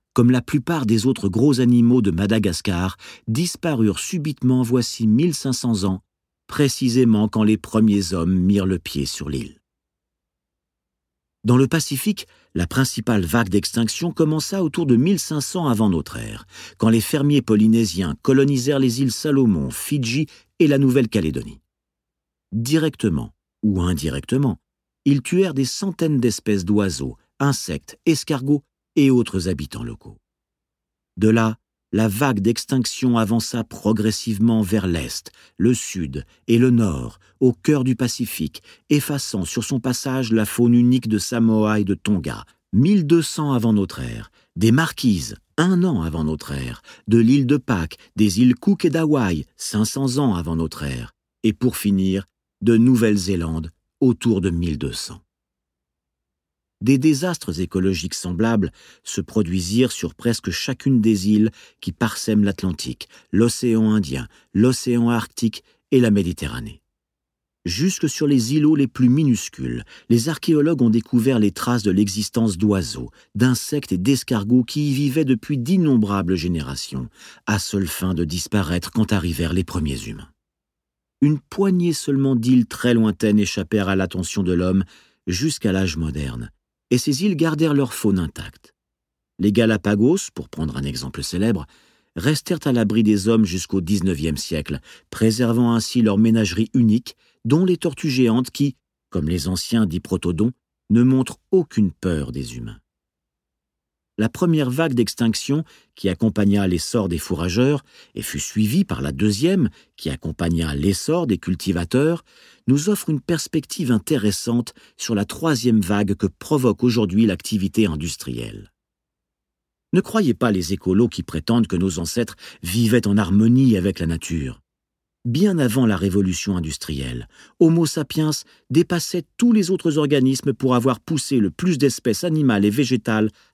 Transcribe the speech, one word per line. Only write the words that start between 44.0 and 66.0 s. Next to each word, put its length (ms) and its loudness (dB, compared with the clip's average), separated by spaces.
des 160 4
marquises, 640 0
un 260 2
an 180 0
avant 220 -4
notre 280 -6
ère, 300 -8
de 100 4
l'île 300 4
de 100 4
Pâques, 400 -4
des 240 2
îles 160 6
Cook 300 0
et 40 4
d'Hawaï, 560 0
cinq 280 -2
cents 320 -2
ans 180 0
avant 200 -4
notre 280 -4
ère, 300 -8
et 100 2
pour 240 -2
finir, 480 0
de 160 4
Nouvelle-Zélande, 920 2
autour 400 2
de 100 -2
mille 280 -2
deux 160 -6
cents. 280 -14
Des 180 4
désastres 640 -2
écologiques 560 -2
semblables 560 -2
se 180 -8
produisirent 720 -2
sur 240 -8
presque 340 -4
chacune 500 0
des 300 2
îles 220 4
qui 120 -8
parsèment 520 -2
l'Atlantique, 640 -4
l'océan 600 2
Indien, 360 -2
l'océan 580 2
Arctique 540 -4
et 80 6
la 100 4